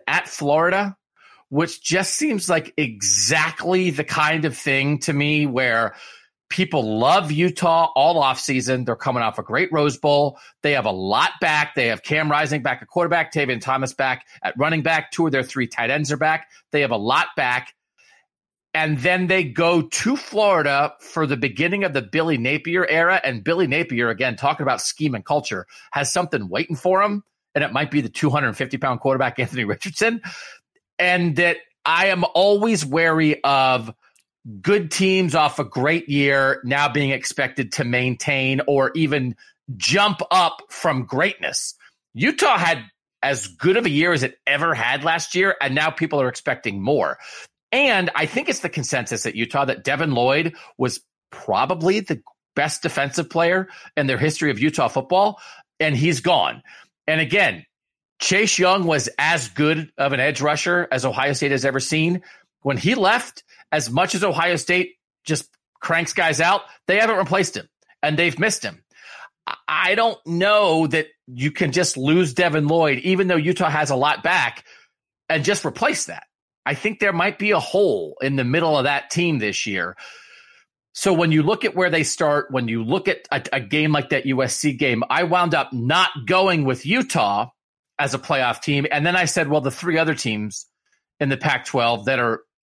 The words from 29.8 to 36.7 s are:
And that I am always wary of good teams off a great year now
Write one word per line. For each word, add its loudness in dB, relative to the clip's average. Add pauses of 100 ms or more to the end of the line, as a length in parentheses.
And 2
that 4 (280)
I 2
am 0 (100)
always 4
wary 2
of 2 (680)
good 0
teams 2
off 2
a 0
great 0
year 2
now 0